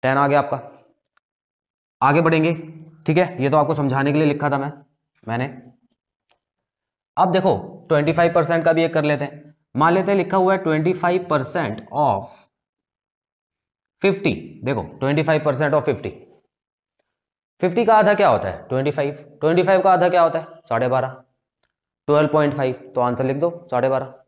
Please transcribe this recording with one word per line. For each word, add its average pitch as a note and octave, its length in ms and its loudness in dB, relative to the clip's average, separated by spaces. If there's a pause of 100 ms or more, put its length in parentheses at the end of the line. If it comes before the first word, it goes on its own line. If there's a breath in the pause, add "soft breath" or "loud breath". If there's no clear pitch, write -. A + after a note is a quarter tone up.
टेन C3 140 0
आ C#3+ 120 2
गया C#3+ 100 2
आपका, C3+ 240 -4 (1400)
आगे C#3+ 200 4
बढ़ेंगे, E3 340 2 (520)
ठीक D#3+ 120 2
है, F3 240 -2
ये C3+ 80 0
तो D3+ 60 2
आपको D3 180 2
समझाने C#3 380 -2
के D3 60 2
लिए D#3 100 2
लिखा C#3+ 220 -2
था C#3 80 -2
मैं, C#3+ 140 -6 (540)
मैंने। A#2+ 280 -6 (1600)
अब F3+ 160 2
देखो F#3 240 2 (320)
ट्वेंटी D3+ 240 2
फ़ाइव E3+ 220 2
परसेंट E3 300 0
का E3 80 4
भी E3 120 2
एक E3 100 -2
कर D#3 100 0
लेते D3 200 -2
हैं। - 240 -14 (280)
मान D#3+ 160 4
लेते F#3 180 0
हैं G3+ 80 2
लिखा F3+ 180 -2
हुआ F#3 160 2
है F#3+ 60 0
ट्वेंटी E3 340 0
फ़ाइव F3+ 380 -2
percent C#3+ 500 -4 (160)
of A#2+ 280 0 (1800)
फिफ्टी, F#3+ 300 0 (320)
देखो A#2+ 180 -4 (180)
ट्वेंटी C#3+ 220 0
फ़ाइव D3+ 200 0
percent D3 320 0
of D3 80 2
फिफ्टी, A#2 280 -4 (1500)
फिफ्टी F3+ 240 0
का A3 120 4
आधा G#3 180 4
क्या F#3+ 140 2
होता G2+ 200 0
है, - 200 -12
ट्वेंटी C3+ 220 -2
फ़ाइव, C#3+ 220 -4 (280)
ट्वेंटी E3 220 2
फ़ाइव F#3 200 2
का F#3+ 100 4
आधा F3+ 160 4
क्या F3+ 140 4
होता E3 160 2
है, D#3+ 80 -10 (220)
साढ़े A#2+ 200 -2
बारह, B2+ 200 -2 (1000)
ट्वेल्व D3+ 200 4
पॉइंट D3 260 0
फ़ाइव, C3 180 -2 (220)
तो B2+ 60 -2
आंसर B2 240 0
लिख C3+ 120 -2
दो E3 140 -2 (200)
साढ़े B2+ 180 0
बारह C3 240 -2 (160)